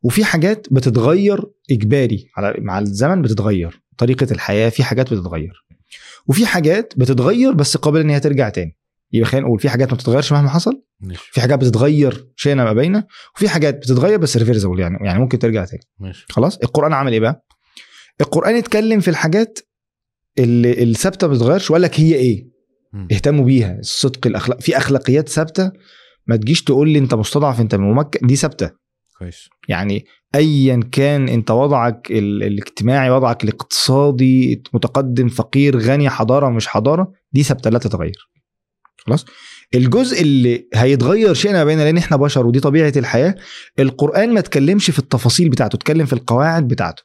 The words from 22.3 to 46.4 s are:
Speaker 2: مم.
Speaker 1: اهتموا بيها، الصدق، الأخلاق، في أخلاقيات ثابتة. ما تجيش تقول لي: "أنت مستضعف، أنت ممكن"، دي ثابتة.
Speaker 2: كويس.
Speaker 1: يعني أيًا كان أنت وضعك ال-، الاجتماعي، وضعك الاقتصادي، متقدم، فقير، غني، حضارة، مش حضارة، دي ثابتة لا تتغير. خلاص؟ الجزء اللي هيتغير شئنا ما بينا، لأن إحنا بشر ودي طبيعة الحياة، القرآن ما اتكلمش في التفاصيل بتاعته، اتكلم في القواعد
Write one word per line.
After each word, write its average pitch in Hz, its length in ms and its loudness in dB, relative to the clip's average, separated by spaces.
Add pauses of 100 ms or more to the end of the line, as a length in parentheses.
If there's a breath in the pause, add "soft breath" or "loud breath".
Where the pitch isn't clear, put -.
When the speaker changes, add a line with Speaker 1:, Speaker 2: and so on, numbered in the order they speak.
Speaker 2:
مم. 98 180 -14
Speaker 1:
اهتموا 143 340 2
بيها، 110 340 2
الصدق، 127 480 -4
الأخلاق، 117 340 -4
في - 160 0
أخلاقيات 135 520 0
ثابتة. 160 420 -2 (560 soft breath)
ما 117 80 0
تجيش 113 280 0
تقول 147 260 2
لي: 147 100 4
"أنت 131 140 0
مستضعف، 123 480 -2
أنت 110 140 0
ممكن"، 117 520 0
دي 127 80 4
ثابتة. 139 360 -4 (480)
Speaker 2:
كويس. 87 300 -18 (200)
Speaker 1:
يعني 101 360 -4 (300 soft breath)
أيًا 139 440 2 (120)
كان 139 380 0
أنت 113 220 -2
وضعك 120 600 0
ال-، 101 320 -2
الاجتماعي، 110 640 -2
وضعك 127 340 0
الاقتصادي، 131 1200 0 (100)
متقدم، 127 540 0
فقير، 135 500 0
غني، 135 320 2
حضارة، 131 400 0
مش 113 180 -2
حضارة، 151 440 0 (200 soft breath)
دي 139 120 2
ثابتة 127 260 -2
لا 117 100 2
تتغير. 87 500 -6 (680)
خلاص؟ - 280 -4 (500 loud breath)
الجزء 180 460 2
اللي 127 520 2
هيتغير 139 600 2
شئنا 196 240 0
ما 160 60 2
بينا، 156 180 0
لأن 156 160 2
إحنا 165 200 0
بشر 135 300 2
ودي 120 120 2
طبيعة 151 380 2
الحياة، 139 380 0 (440 loud breath)
القرآن 143 540 0
ما 214 60 2
اتكلمش 165 520 0
في - 80 0
التفاصيل 139 500 0
بتاعته، 120 260 -2
اتكلم 156 300 0
في 135 80 -2
القواعد 139 540 0